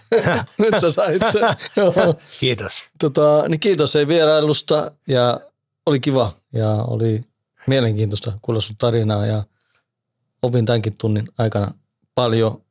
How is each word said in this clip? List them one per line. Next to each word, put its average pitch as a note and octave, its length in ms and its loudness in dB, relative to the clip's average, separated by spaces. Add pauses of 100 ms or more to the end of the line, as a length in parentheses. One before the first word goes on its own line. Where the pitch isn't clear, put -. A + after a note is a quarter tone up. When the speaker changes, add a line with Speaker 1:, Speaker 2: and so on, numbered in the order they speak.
(100)
Speaker 1:
<laughs> - 480 0
Speaker 2:
Nyt G#3+ 220 2
sä E3+ 100 2
sait F#3 320 0 (100)
sen. G#3 100 0 (340)
Joo. F3+ 380 2 (260)
Speaker 1:
Kiitos. A#2 440 -2 (160)
Speaker 2:
Tota, D3+ 480 2
niin D#3+ 120 -2
kiitos D#3 360 0
ei D3 120 2
vierailusta, D#3 800 2 (180)
ja B2 320 2 (460)
oli C#3+ 140 2
kiva, B2+ 320 0 (200)
ja A2 180 -2
oli A2+ 500 -2 (460)
mielenkiintoista A2 640 -2 (100)
kuulla A2+ 180 -4
sun G#2 160 -8
tarinaa, A2 500 0
ja G#2+ 160 -2 (1000)
opin B2 240 0
tämänkin A2 320 -2
tunnin G#2+ 260 -2 (140)
aikana G#2 360 -2 (400)
paljon A2+ 560 0